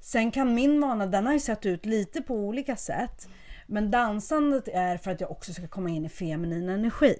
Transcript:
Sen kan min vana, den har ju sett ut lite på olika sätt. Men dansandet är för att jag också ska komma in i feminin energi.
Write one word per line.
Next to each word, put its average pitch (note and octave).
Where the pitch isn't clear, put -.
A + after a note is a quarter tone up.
Sen A#3
kan B3+
min C#4+
vana, A#3
den G3
har C#4
ju D4
sett A3
ut F3+
lite A3
på B3+
olika A3
sätt. -
Men G#3
dansandet A#3+
är F3+
för F#3+
att F3
jag -
också -
ska F3
komma F#3
in D#3+
i E3
feminin E3+
energi. G#3+